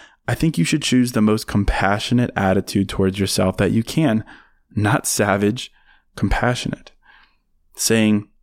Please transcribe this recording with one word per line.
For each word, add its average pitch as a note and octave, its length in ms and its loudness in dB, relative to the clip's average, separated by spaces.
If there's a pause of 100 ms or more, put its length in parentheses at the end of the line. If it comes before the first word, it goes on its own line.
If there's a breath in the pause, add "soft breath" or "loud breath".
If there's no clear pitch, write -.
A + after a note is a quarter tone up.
(300 loud breath)
I A#2+ 40 2
think D#3+ 220 0
you E3 80 2
should D#3 180 -2
choose B2+ 280 2
the A#2+ 100 0
most G#2+ 280 2
compassionate G#2 880 0
attitude G2 520 0
towards F#2+ 300 -2
yourself F#2+ 380 0
that F#2 160 0
you A2+ 100 0
can. A2+ 420 0 (520 loud breath)
Not G#2 300 0
savage, G#2 640 0 (420 soft breath)
compassionate. - 800 -2 (840 soft breath)
Saying, G#2+ 540 0 (140)